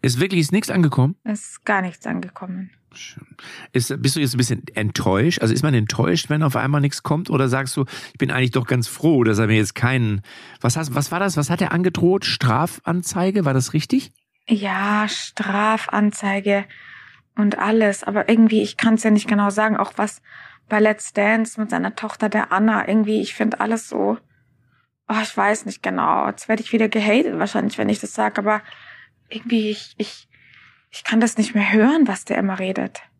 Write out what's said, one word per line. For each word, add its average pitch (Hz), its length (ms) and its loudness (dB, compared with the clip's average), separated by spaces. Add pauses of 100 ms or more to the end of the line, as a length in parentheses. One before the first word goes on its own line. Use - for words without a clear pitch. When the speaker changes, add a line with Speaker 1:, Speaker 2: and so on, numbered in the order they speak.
Speaker 1:
Ist 123 200 0
wirklich, 185 200 2
ist 151 120 0
nix 208 180 0
angekommen? 156 540 2
Speaker 2:
Ist - 420 -8
gar 196 160 0
nichts 180 240 -10
angekommen. 185 640 -10 (240)
Speaker 1:
Schön. - 320 -20 (460)
Ist, 127 280 -2
bist 131 160 -2
du 160 40 -2
jetzt 131 140 0
ein 123 40 -2
bisschen 117 300 0
enttäuscht? 107 720 0
Also 113 100 2
ist 135 100 0
man 143 120 2
enttäuscht, 127 560 0
wenn 151 120 0
auf 139 140 0
einmal 139 240 0
nichts 143 220 0
kommt? 160 260 -2
Oder 135 220 2
sagst 131 260 -2
du, 139 80 0 (280)
ich - 60 -20
bin 135 120 0
eigentlich 127 220 0
doch 127 140 0
ganz 123 220 0
froh, 147 340 2
dass 110 160 4
er 110 100 2
mir 110 80 4
jetzt 107 180 0
keinen, 120 480 0 (400)
was 123 160 0
hast, 147 160 -6
was 139 180 -2
war 170 80 -2
das? 196 160 0
Was 147 140 -2
hat 175 100 0
er 190 120 0
angedroht? 180 520 2
Strafanzeige? 175 1200 -2
War 139 80 2
das 131 220 0
richtig? 202 380 -2 (360)
Speaker 2:
Ja, 208 600 0
Strafanzeige 202 1500 -2 (720)
und 208 240 2
alles. 214 440 2
Aber 202 280 -2
irgendwie, 220 320 6
ich - 160 -6
kann's 226 240 2
ja 220 80 2
nicht 208 180 2
genau 202 220 2
sagen, 214 260 0
auch - 200 -2
was - 260 -4 (480)
bei 214 100 2
Let's 214 320 2
Dance 220 480 0
mit 214 80 -4
seiner 185 280 -4
Tochter, 214 340 -4
der 214 200 0
Anna, 208 380 2
irgendwie, 214 320 2
ich - 140 -6
find 220 260 -2
alles 220 300 -4
so, 208 260 -2 (920)
oh, 220 140 -2
ich - 140 -8
weiß 208 300 0
nicht 196 160 -14
genau. - 460 0
Jetzt - 200 -10
werd 220 120 0
ich - 120 -8
wieder 220 160 2
gehatet 214 500 0
wahrscheinlich, 196 380 -2
wenn - 140 0
ich 214 100 -2
das - 140 -14
sag, 214 240 -2
aber 214 240 0 (680)
irgendwie, 220 420 -2
ich, - 280 -10
ich, - 300 -8 (640)
ich - 140 -18
kann 226 160 2
das 233 160 2
nicht 214 180 -2
mehr 202 180 0
hören, 247 360 6
was 190 160 -6
der - 140 -4
immer 190 200 -2
redet. 190 420 -6 (200)